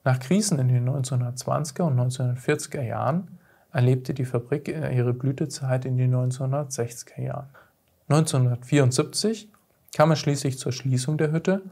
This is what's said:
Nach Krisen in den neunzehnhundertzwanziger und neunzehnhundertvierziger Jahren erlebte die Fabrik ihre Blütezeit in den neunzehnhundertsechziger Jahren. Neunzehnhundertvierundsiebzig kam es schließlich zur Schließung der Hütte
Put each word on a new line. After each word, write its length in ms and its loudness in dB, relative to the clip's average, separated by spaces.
Nach 160 2
Krisen 400 0
in 80 2
den 160 2
neunzehnhundertzwanziger 1040 -2
und 100 2
neunzehnhundertvierziger 880 -2
Jahren 580 -4
erlebte 420 2
die 120 -4
Fabrik 420 -4
ihre 460 0
Blütezeit 720 -2
in 100 -2
den 160 2
neunzehnhundertsechziger 1120 -4
Jahren. 260 -8
Neunzehnhundertvierundsiebzig 1400 2
kam 160 6
es 80 2
schließlich 400 -2
zur 140 -4
Schließung 440 0
der 140 0
Hütte 300 0